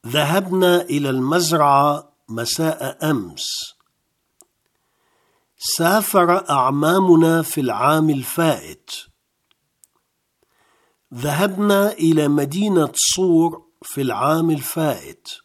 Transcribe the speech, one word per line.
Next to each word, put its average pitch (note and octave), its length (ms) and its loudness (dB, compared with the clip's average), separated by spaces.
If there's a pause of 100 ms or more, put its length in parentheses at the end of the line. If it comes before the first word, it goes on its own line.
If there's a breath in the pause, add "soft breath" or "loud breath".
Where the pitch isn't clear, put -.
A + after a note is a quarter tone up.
ذهبنا F3 760 0
إلى D3 280 -2
المزرعة C#3+ 1000 2 (160)
مساء C3+ 800 -4
أمس. - 640 -6 (1800)
سافر F#3 920 0
أعمامنا D#3+ 920 4
في D#3 180 -6
العام C#3 500 0
الفائت. C#3 800 -4 (2250)
ذهبنا G3 800 0
إلى D#3 360 2
مدينة D3+ 640 0 (220)
صور E3 520 0 (160)
في - 180 -10
العام C#3 500 0
الفائت. D3 760 -6 (160)